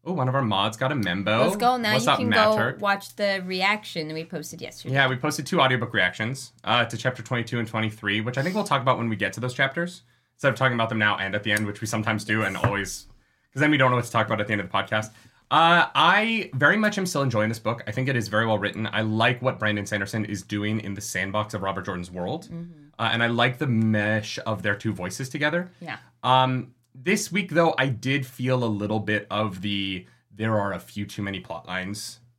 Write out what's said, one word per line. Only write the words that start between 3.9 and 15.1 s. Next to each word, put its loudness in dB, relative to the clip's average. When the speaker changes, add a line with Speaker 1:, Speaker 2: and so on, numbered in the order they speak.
Speaker 2:
we -6
posted -10
yesterday. -8
Speaker 1:
Yeah, 6
we 2
posted -2
two 2
audiobook 2
reactions, 0
uh, 4
to -6
chapter -2
twenty-two -2
and -2
twenty-three, -2
which -4
I 0
think -2
we'll 0
talk 0
about 2
when -2
we -2
get -2
to -10
those -4
chapters, -2
instead 0
of 0
talking 2
about 0
them -2
now 2
and -4
at -4
the -2
end, 2
which -8
we -6
sometimes -2
do 0
and -2
always, -2
'cause -8
then 4
we 4
don't 6
know 2
what 0
to -12
talk 2
about -2
at -2
the 0
end 0
of -8
the -8
podcast. 0